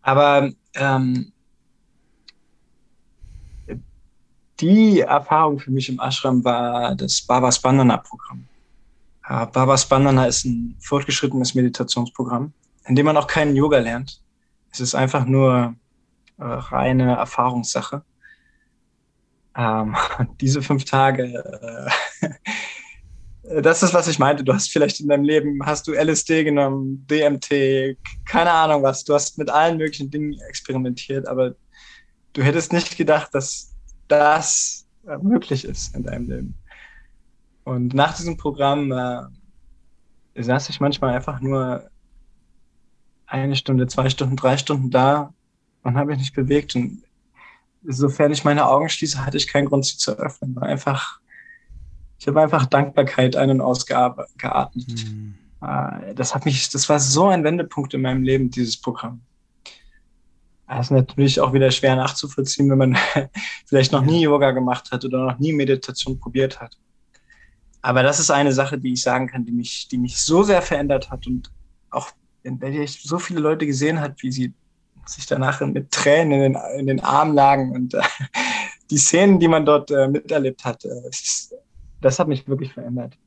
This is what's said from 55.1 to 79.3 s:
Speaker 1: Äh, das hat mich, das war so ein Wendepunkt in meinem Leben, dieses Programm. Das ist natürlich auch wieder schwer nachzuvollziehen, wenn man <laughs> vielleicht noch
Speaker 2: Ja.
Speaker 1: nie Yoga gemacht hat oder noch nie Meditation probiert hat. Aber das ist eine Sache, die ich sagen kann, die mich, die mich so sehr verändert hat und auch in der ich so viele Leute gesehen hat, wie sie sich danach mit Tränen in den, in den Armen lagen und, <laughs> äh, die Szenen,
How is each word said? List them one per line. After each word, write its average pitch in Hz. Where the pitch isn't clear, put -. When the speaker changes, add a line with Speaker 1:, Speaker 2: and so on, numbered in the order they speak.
Speaker 1:
Äh, -
das 123
hat 139
mich, 139
das -
war 147
so 139
ein 175
Wendepunkt 151
in 131
meinem 131
Leben, 131
dieses 123
Programm. 120
Das 123
ist 143
natürlich 139
auch 131
wieder 135
schwer 131
nachzuvollziehen, 139
wenn 135
man 131
<laughs> -
vielleicht 135
noch 135
Speaker 2:
Ja. 143
Speaker 1:
nie 165
Yoga 143
gemacht 123
hat 127
oder 127
noch 123
nie 156
Meditation 131
probiert 131
hat. 117
Aber 127
das 143
ist 160
eine 143
Sache, 135
die 127
ich 123
sagen 127
kann, 127
die 117
mich, -
die 127
mich 123
so 165
sehr 196
verändert 139
hat 131
und 127
auch -
in 127
der 131
ich 143
so 156
viele 175
Leute 156
gesehen 147
hat, 143
wie 127
sie 127
sich -
danach 139
mit 139
Tränen 147
in 135
den, -
in 139
den 135
Armen 147
lagen 139
und, 127
<laughs> -
äh, 147
die 151
Szenen, 190